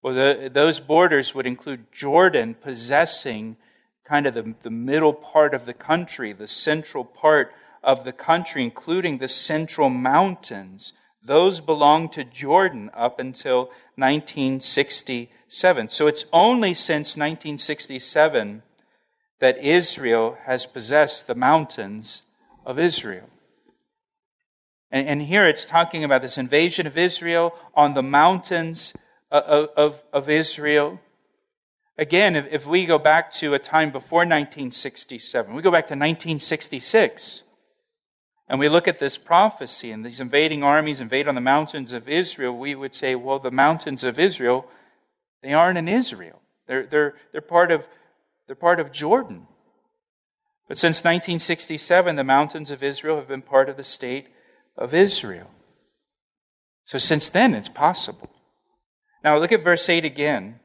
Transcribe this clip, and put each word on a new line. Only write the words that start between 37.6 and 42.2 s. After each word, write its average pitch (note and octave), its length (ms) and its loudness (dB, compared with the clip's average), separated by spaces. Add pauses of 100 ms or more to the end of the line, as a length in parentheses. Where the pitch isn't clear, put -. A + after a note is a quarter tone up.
and C3+ 100 -2
we C#3+ 80 2
look E3+ 200 4
at F3+ 120 -2
this C#3 180 -4
prophecy, E3+ 720 0
and A2 140 -12
these A#2+ 140 -14
invading C#3+ 440 0
armies D3 360 2
invade C3 280 -4
on C#3+ 80 -2
the B2 60 -4
mountains C#3 520 0
of A#2 160 -12
Israel, C#3+ 480 -4